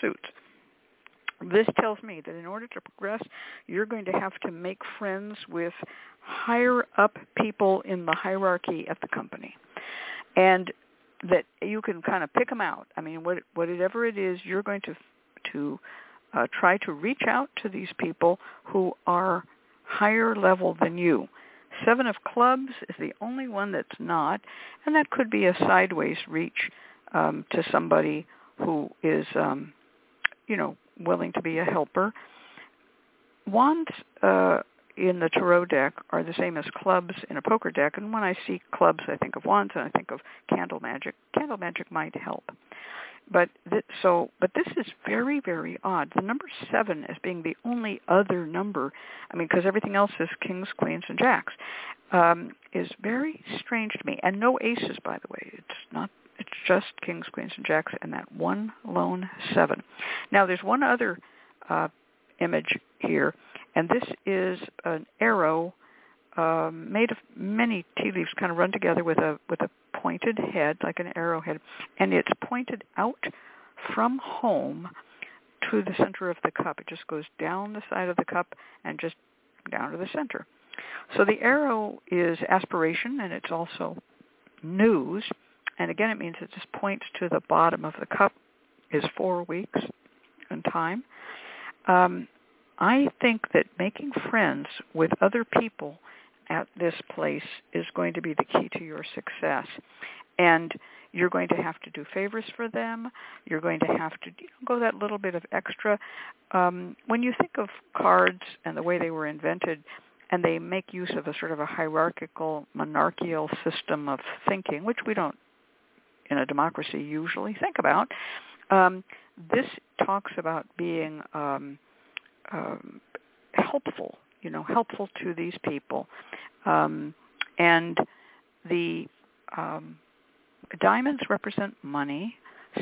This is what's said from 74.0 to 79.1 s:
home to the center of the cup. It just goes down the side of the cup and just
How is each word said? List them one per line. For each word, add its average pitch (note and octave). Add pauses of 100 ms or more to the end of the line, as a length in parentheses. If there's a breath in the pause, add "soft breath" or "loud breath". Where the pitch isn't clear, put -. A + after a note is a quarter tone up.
home E3+ (840 loud breath)
to G#3+
the F#3+
center F#3+
of E3+
the E3
cup. -
It -
just -
goes D3+ (160)
down F#3
the G#3
side F#3
of F3
the F3+
cup - (300 loud breath)
and D#3
just E3 (560)